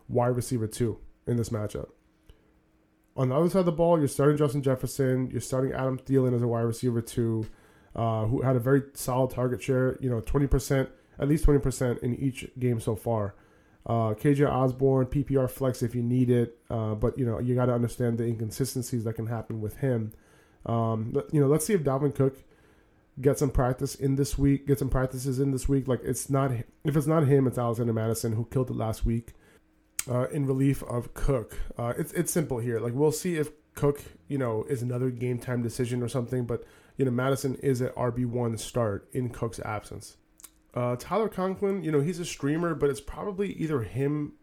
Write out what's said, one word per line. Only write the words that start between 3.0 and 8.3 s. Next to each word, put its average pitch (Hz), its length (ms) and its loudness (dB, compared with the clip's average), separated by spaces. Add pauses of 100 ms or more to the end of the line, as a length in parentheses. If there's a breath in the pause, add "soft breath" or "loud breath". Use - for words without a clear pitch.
On 131 120 2
the 127 60 0
other 170 140 4
side 190 100 2
of 180 60 4
the 175 60 2
ball, 165 260 4
you're 143 100 4
starting 147 300 4
Justin 147 240 2
Jefferson, 131 680 0
you're 120 100 -4
starting 131 300 -2
Adam 131 260 -2
Thielen 127 380 2
as 120 80 2
a 123 40 2
wide 117 140 2
receiver 117 400 0
two, 113 460 -2 (480 soft breath)
uh, 110 300 0
who 120 160 0